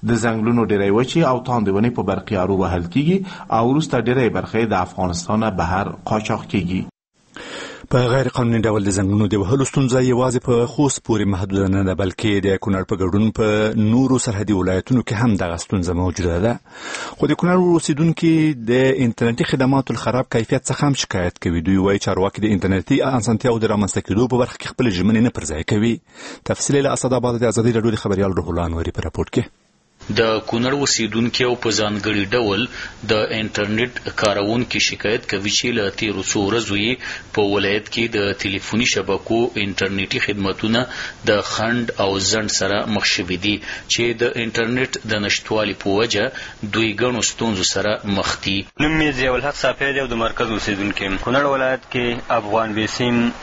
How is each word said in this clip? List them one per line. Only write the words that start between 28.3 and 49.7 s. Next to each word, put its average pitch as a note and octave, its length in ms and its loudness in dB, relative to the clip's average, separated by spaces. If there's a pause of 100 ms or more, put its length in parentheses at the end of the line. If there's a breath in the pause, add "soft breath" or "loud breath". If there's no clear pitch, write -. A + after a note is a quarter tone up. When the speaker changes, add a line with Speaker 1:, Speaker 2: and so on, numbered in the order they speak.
Speaker 2:
روح E2+ 180 -2
الله E2+ 220 -2
انوري E2 260 -4
په - 100 -6
راپورټ - 300 -4
کې. A#2 80 0 (720)
Speaker 3:
د A#2 40 4 (280)
کونړ B2 300 0
اوسیدونکي A#2 640 0
او B2 100 2
په A#2 220 -4
ځانګړي G#2 560 0
ډول A2+ 320 2 (460 loud breath)
د - 20 4 (240)
انټرنیټ G#2+ 560 -2 (280)
کاروونکي G#2 640 0
شکایت G#2 440 -2
کوي G2+ 260 -4
چې B2+ 100 -2 (100)
له G2 240 -2
تیرو F#2+ 300 -2
څو G#2+ 160 2
ورځو G#2 340 0
یې A2+ 120 0 (440 loud breath)
په A2 40 2 (120)
ولایت G2+ 400 0
کې A2+ 100 0 (120)
د G2+ 260 0
ټلیفوني G#2+ 500 -2
شبکو G2 480 0 (240)
انټرنیټي G2 640 -2
خدمتونه G#2 580 0 (480 loud breath)
د G#2 100 4 (120)
خنډ A#2 420 -2 (100)
او G2 140 0
ځنډ G#2 300 -2 (100)
سره G2+ 240 0 (140)
مخ - 160 0
شوي F2+ 340 -2
دي، G#2 80 2 (380 loud breath)
چې A#2+ 100 0 (180)
د - 20 2 (200)
انټرنیټ A#2 680 -2
د G#2 120 -2
نشتوالي G#2 500 -2 (100)
په G2 120 2
وجه A2 320 0 (320 loud breath)
دوی G#2+ 400 0
ګڼو B2 200 0 (100)
ستونزو G#2 400 -2
سره G2+ 260 -2 (220)
مخ - 260 -2
دي. F#2+ 120 -2 (220)
Speaker 4:
نوم D3+ 200 0
مې D3 240 0
ضیاء C3 160 2
الحق C#3 240 -4
صافی C#3 300 0